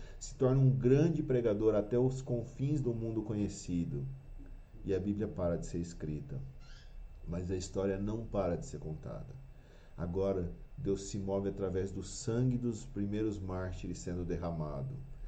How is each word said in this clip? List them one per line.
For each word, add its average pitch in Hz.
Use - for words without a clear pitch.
se -
torna 135
um 131
grande 143
pregador 110
até 104
os 131
confins 131
do 120
mundo 110
conhecido. 87
E 95
a 92
Bíblia 101
para 85
de -
ser 90
escrita. 76
Mas 87
a 98
história 98
não 110
para 90
de -
ser 76
contada. -
Agora, 90
Deus 98
se 107
move 98
através 95
do -
sangue 120
dos 120
primeiros 101
mártires 92
sendo 90
derramado. 78